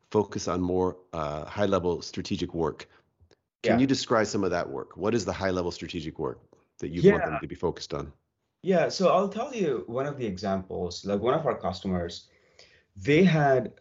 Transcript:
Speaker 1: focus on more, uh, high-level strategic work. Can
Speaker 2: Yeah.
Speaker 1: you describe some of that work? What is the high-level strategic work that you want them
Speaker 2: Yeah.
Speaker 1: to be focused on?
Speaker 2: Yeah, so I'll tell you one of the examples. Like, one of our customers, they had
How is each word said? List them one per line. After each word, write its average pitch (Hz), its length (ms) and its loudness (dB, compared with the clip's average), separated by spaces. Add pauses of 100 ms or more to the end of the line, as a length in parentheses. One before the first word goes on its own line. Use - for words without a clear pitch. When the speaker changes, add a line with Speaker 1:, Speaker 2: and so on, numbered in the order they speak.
(120)
Speaker 1:
focus 104 380 0
on 87 100 0
more, 92 380 0 (160)
uh, 76 320 -4
high-level 92 560 0
strategic - 520 -6
work. 82 360 -4 (720)
Can 110 120 2
Speaker 2:
Yeah. 120 80 6
Speaker 1:
you 135 60 6
describe 120 380 2
some 101 200 0
of 87 60 0
that 85 180 -2
work? 67 260 -10
What 101 180 0
is 107 120 0
the 92 80 -2
high-level 90 380 0
strategic 80 460 -8
work 65 220 -6 (380)
that - 140 -6
you 123 200 8
want 196 140 2
them - 80 -4
Speaker 2:
Yeah. 113 60 -4
Speaker 1:
to - 80 -8
be - 80 -12
focused - 380 -4
on? 73 200 -8 (500)
Speaker 2:
Yeah, 160 240 4
so 175 220 2
I'll 185 180 4
tell 240 260 -6
you 151 340 -2
one 123 180 -4
of 139 120 -6
the 127 80 -4
examples. 92 800 -4
Like, 101 140 0
one 120 140 -4
of 156 120 -4
our 113 140 0
customers, 92 720 -4 (640)
they 143 300 6
had 139 560 4